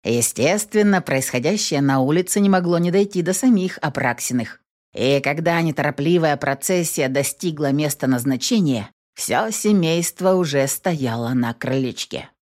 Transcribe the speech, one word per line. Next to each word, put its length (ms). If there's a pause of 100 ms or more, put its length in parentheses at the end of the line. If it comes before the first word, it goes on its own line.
Естественно, 1000
происходящее 800
на 180
улице 400
не 80
могло 300
не 120
дойти 300
до 140
самих 480
Апраксиных. 800 (360)
И 260
когда 380
неторопливая 760
процессия 720
достигла 600
места 360
назначения, 840 (260)
всё 360
семейство 840
уже 300
стояло 680
на 180
крылечке. 760 (120)